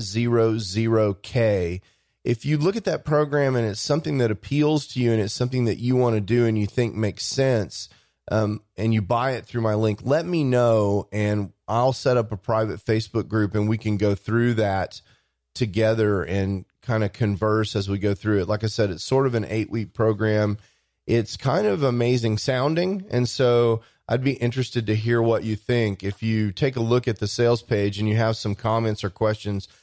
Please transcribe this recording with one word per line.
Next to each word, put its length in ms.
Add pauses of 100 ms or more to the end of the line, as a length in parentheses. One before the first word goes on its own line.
zero 560
zero 560
K. 640 (440)
If 200
you 140
look 180
at 100
that 200
program 500
and 120
it's 120
something 380
that 140
appeals 560
to 120
you 120
and 100
it's 100
something 340
that 120
you 180
wanna 260
do 260
and 100
you 80
think 300
makes 280
sense, 640 (440)
um, 320 (120)
and 160
you 120
buy 300
it 120
through 160
my 140
link, 280
let 220
me 180
know 680
and 420 (140)
I'll 260
set 240
up 140
a 60
private 460
Facebook 440
group 260
and 160
we 80
can 200
go 180
through 400
that 460 (520)
together 680
and 420 (160)
kinda 280
converse 640
as 120
we 120
go 160
through 260
it. 60
Like 160
I 40
said, 220
it's 140
sort 240
of 80
an 120
eight-week 460
program. 640 (500)
It's 280
kind 300
of 160
amazing 560
sounding, 720
and 180
so 540 (260)
I'd 160
be 100
interested 520
to 100
hear 240
what 240
you 120
think. 480
If 180
you 300
take 240
a 60
look 260
at 100
the 100
sales 360
page 340
and 100
you 100
have 200
some 160
comments 500
or 60
questions, 580 (160)